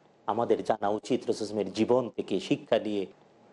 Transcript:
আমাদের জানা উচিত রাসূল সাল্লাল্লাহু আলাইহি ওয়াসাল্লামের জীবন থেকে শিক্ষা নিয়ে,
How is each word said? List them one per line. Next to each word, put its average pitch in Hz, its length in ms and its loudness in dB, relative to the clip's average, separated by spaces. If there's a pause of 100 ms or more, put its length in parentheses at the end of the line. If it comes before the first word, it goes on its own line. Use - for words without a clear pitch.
(260)
আমাদের 107 380 2
জানা 107 240 0
উচিত 110 320 0
রাসূল 107 260 -2
সাল্লাল্লাহু 104 140 -4
আলাইহি - 0 -
ওয়াসাল্লামের 95 120 -2
জীবন 113 440 2
থেকে 98 240 -2
শিক্ষা - 380 0
নিয়ে, 101 280 -2 (460)